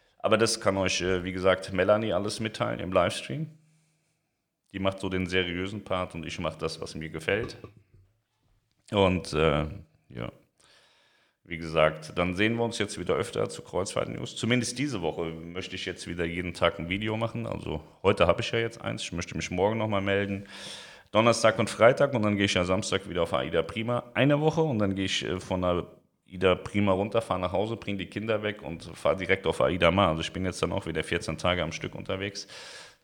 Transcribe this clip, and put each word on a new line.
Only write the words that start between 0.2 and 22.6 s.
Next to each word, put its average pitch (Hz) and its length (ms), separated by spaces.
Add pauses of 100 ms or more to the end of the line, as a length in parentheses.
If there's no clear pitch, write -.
das 110 220
kann 98 180
euch, 92 240
äh, 90 220
wie 92 80
gesagt, 92 400
Melanie 104 420
alles 101 260
mitteilen 113 400
im 90 120
Livestream. 110 560 (1300)
Die 98 60
macht 98 200
so 98 80
den 92 200
seriösen 92 580
Part 92 280
und 82 120
ich - 140
mach 80 160
das, - 260
was 82 120
mir 78 160
gefällt. 95 480 (1300)
Und, 92 420
äh, 76 320 (440)
ja. 58 220 (1160)
Wie 85 80
gesagt, 80 600
dann 90 180
sehen 110 220
wir 117 80
uns 110 120
jetzt 101 220
wieder 90 160
öfter 104 320
zu - 140
Kreuzfahrt-News. - 720
Zumindest 120 420
diese 127 240
Woche 82 220
möchte 85 540
ich - 80
jetzt 90 200
wieder 87 200
jeden 87 280
Tag - 240
ein 82 120
Video 107 260
machen. 113 320
Also 80 340 (220)
heute 98 240
habe 87 140
ich - 100
ja 117 80
jetzt 117 220
eins. 113 220
Ich - 100
möchte 85 240
mich 80 120
morgen 98 280
nochmal 107 240
melden. 98 440 (680)
Donnerstag 113 460
und 110 120
Freitag 131 440
und 113 100
dann 104 120
gehe 98 120
ich - 80
ja 90 100